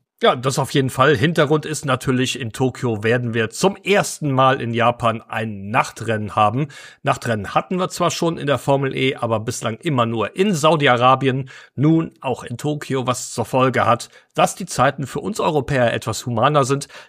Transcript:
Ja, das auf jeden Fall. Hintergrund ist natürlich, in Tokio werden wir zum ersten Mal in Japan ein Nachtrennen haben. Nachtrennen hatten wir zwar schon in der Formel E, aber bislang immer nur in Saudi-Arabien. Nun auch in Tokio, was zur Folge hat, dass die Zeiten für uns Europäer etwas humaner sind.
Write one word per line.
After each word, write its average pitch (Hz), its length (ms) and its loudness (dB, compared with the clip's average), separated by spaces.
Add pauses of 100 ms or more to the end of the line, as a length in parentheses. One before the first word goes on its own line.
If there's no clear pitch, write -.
(220)
Ja, 180 140 4
das 131 240 -2
auf 131 100 -2
jeden 131 200 2
Fall. 135 260 4
Hintergrund 151 500 2
ist - 180 -8
natürlich, 127 540 -2
in 117 140 -8
Tokio 120 500 -2
werden 117 320 0
wir 113 160 0
zum 196 260 0
ersten 170 540 -2
Mal 131 300 4
in 117 120 -4
Japan 117 480 0
ein 110 500 -8
Nachtrennen 110 680 -2
haben. 110 320 2 (340)
Nachtrennen 113 500 -4
hatten 180 260 -2
wir 180 100 -2
zwar 170 240 -2
schon 165 260 -2
in 139 80 -6
der 139 120 2
Formel 139 380 0
E, 135 200 0
aber 113 240 -2
bislang 113 380 -6
immer 127 280 0
nur 113 300 -2
in 196 180 2
Saudi-Arabien. 131 960 2 (240)
Nun 160 460 2
auch 127 240 -6
in 120 120 -10
Tokio, 135 520 -4
was - 260 -4
zur 117 100 -2
Folge 127 420 2
hat, 117 220 2 (260)
dass 180 200 0
die 185 120 -10
Zeiten 139 400 0
für - 140 -8
uns 190 200 -6
Europäer 143 520 2
etwas 117 340 -6
humaner 131 380 2
sind. 139 240 -2 (200)